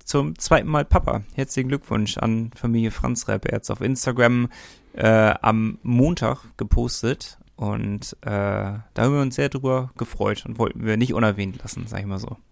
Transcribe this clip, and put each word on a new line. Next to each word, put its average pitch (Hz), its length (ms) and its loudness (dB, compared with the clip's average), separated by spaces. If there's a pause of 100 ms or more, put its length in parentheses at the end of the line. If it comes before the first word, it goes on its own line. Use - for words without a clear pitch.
zum 147 340 -2
zweiten - 300 2
Mal 151 180 2
Papa. - 360 2 (120)
Herzlichen 135 340 -2
Glückwunsch 113 480 -2
an 113 400 -2
Familie 117 340 2
Franz - 380 -2
Repp. 104 160 -2
Er 110 120 -2
hat's - 140 -6
auf - 120 -4
Instagram, 120 680 2 (460)
äh, 110 480 6
am 110 400 2
Montag 123 560 2 (180)
gepostet 120 800 0 (200)
und, 104 680 -6
äh, - 80 -6
da 101 540 -2 (120)
haben 120 160 2
wir 143 80 2
uns 135 140 -2
sehr 143 160 0
drüber 131 480 -2
gefreut 104 480 -4
und 110 120 -10
wollten - 280 -2
wir 107 100 2
nicht 120 160 2
unerwähnt 101 480 0
lassen, - 260 -10
sag 101 140 -8
ich 101 60 -6
mal 98 120 -6
so. - 200 -10 (140)